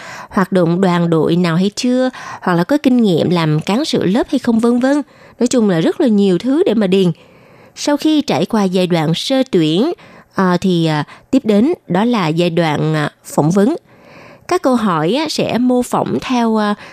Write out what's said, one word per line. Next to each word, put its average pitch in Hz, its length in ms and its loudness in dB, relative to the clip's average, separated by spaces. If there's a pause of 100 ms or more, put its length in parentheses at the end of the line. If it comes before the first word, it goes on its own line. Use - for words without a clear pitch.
(300)
hoạt - 220 -2
động 175 300 2
đoàn 175 280 2
đội 165 260 2
nào 170 200 0
hay 190 200 0
chưa, 254 340 0 (320)
hoặc 185 120 -2
là 170 100 2
có 285 140 0
kinh 254 200 2
nghiệm 190 320 2
làm 160 300 0
cán 220 260 -2
sự - 200 -2
lớp 226 240 0
hay 269 100 -2
không, 226 200 0
vân 240 200 2
vân. 277 220 0 (380)
Nói 240 80 0
chung 220 220 2
là 170 100 0
rất 302 220 0
là 285 60 2
nhiều 202 300 2
thứ 269 260 0
để 247 100 0
mà 214 140 0
điền. 185 240 2 (640)
Sau 294 220 -2
khi 311 240 0
trải 165 240 -2
qua 208 180 0
giai 180 240 0
đoạn 165 260 0
sơ 262 380 -2
tuyển, 175 400 0 (440)
à, 180 260 0
thì, 175 240 0
à, 151 180 -2 (280)
tiếp 262 140 0
đến 220 280 2 (140)
đó 180 180 0
là 220 220 0
giai 170 220 0
đoạn, 156 460 0
à, 151 160 -2 (140)
phỏng 156 260 0
vấn. 208 240 2 (720)
Các 359 140 0
câu 254 140 0
hỏi 180 380 0
á, 302 160 -2
sẽ - 280 -2
mô 247 240 0
phỏng - 400 -4
theo, 233 360 -2
à, 208 180 -2 (180)